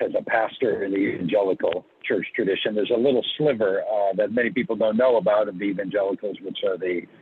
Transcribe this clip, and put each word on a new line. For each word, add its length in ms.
as 140
a 60
pastor 600
in 60
the 60
evangelical 880
church 300
tradition. 400
There's 180
a 80
little 260
sliver, 440
uh, 340
that 160
many 180
people 280
don't 200
know 200
about 320
of 100
the 60
evangelicals, 760
which 240
are 120
the 240